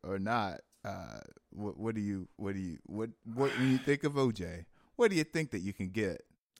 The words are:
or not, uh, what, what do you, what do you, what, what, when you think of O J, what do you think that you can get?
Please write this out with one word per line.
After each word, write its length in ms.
or 160
not, 420
uh, 360
what, 240
what 160
do 80
you, 340
what 180
do 60
you, 240
what, 240
what, 260
when 120
you 80
think 260
of 140
O 120
J, 360
what 140
do 60
you 80
think 280
that 80
you 120
can 160
get? 340